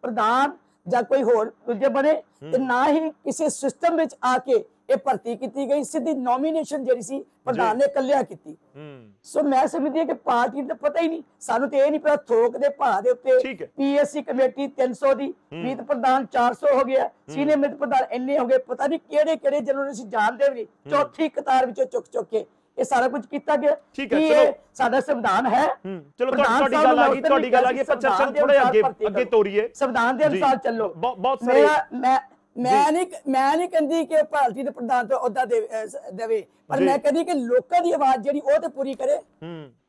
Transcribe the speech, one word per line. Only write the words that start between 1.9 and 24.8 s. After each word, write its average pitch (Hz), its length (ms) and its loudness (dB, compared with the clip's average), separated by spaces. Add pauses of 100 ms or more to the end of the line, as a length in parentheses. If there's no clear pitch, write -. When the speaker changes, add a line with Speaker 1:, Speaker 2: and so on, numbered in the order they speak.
Speaker 1:
ਤੇ - 440 -6
Speaker 2:
ਹੂੰ। 262 100 0
Speaker 1:
ਨਾ 254 240 2
ਹੀ 311 180 0
ਕਿਸੇ 302 400 -4
ਸਿਸਟਮ 339 460 -2
ਵਿੱਚ 320 280 -2
ਆ 254 140 0
ਕੇ 262 140 -4 (380)
ਇਹ 262 80 2
ਭਰਤੀ 233 380 -4
ਕੀਤੀ 262 340 -6
ਗਈ। 285 140 0
ਸਿੱਧੀ 311 300 -4
ਨੋਮੀਨੇਸ਼ਨ 277 720 -2
ਜਿਹੜੀ 240 180 0
ਸੀ 262 240 -10 (200)
ਪ੍ਰਧਾਨ 233 320 0
Speaker 2:
ਜੀ। - 20 -6
Speaker 1:
ਨੇ 277 120 2
ਇਕੱਲਿਆਂ 269 320 0
ਕੀਤੀ। 160 340 -14 (180)
Speaker 2:
ਹੂੰ। 135 360 -20 (120)
Speaker 1:
ਸੋ - 200 -4
ਮੈਂ 277 240 2
ਸਮਝਦੀ 302 320 -4
ਹਾਂ 330 60 0
ਕਿ 320 80 -4
ਪਾਰਟੀ 247 440 -2
ਨੂੰ 277 100 -8
ਤਾਂ 330 80 -6
ਪਤਾ 294 260 -4
ਹੀ 330 60 0
ਨਹੀਂ, 330 160 -6 (160)
ਸਾਨੂੰ 233 300 -4
ਤੇ 285 80 -2
ਇਹ 277 140 4
ਨਹੀਂ 302 100 -2
ਪਤਾ - 140 2
ਥੋਕ 233 420 0
ਦੇ 285 120 0
ਭਾਅ 247 320 -2
ਦੇ 240 80 0
ਉੱਤੇ 254 340 2
Speaker 2:
ਠੀਕ 254 180 -8
ਹੈ। - 60 -10
Speaker 1:
ਪੀ 277 300 -2
ਐਸ 285 140 2
ਸੀ 294 120 -6
ਕਮੇਟੀ 262 440 -2
ਤਿੰਨ 254 260 -2
ਸੌ 269 200 0
ਦੀ, 277 140 -4
Speaker 2:
ਹੂੰ। - 320 -14
Speaker 1:
ਮੀਤ 254 220 -6
ਪ੍ਰਧਾਨ 262 440 0
ਚਾਰ 240 280 0
ਸੌ 294 140 -2 (100)
ਹੋ 269 60 2
ਗਿਆ, 262 240 0
Speaker 2:
ਹੂੰ। - 260 -16
Speaker 1:
ਸੀਨੀਅਰ 294 240 0
ਮੀਤ 277 140 0
ਪ੍ਰਧਾਨ 262 400 0
ਇੰਨੇ 262 280 -2
ਹੋ 247 60 0
ਗਏ, 254 120 4
ਪਤਾ 254 300 -2
ਨਹੀਂ 320 120 -2
ਕਿਹੜੇ 311 360 0
ਕਿਹੜੇ 285 240 -2
ਜਿਹਨਾਂ 277 240 -2
ਨੂੰ 277 80 -6
ਅਸੀਂ 220 140 -12
ਜਾਣਦੇ 226 440 0
ਵੀ 262 60 -6
ਨਹੀਂ, 226 100 -8
Speaker 2:
ਹੂੰ। - 260 -14
Speaker 1:
ਚੌਥੀ 285 380 -2
ਕਤਾਰ 262 360 0
ਵਿੱਚੋਂ 254 200 -2
ਚੁੱਕ 254 220 -6
ਚੁੱਕ - 220 -8
ਕੇ 220 160 -4 (320)
ਇਹ - 60 -2
ਸਾਰਾ 254 240 0
ਕੁਝ 247 180 -4
ਕੀਤਾ 294 300 -2
ਗਿਆ। 294 200 2
Speaker 2:
ਠੀਕ - 380 -8
ਹੈ, 294 60 2
Speaker 1:
ਕੀ 311 100 2
Speaker 2:
ਚਲੋ। 302 140 6
Speaker 1:
ਇਹ - 100 4 (200)
ਸਾਡਾ 254 280 0